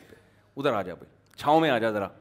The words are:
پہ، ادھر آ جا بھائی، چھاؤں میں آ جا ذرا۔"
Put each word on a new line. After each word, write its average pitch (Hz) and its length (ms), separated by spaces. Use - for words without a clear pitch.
پہ، - 40
ادھر 139 160
آ 104 100
جا 90 120
بھائی، - 440
چھاؤں 156 220
میں 160 100
آ 123 80
جا 113 120
ذرا۔" 101 180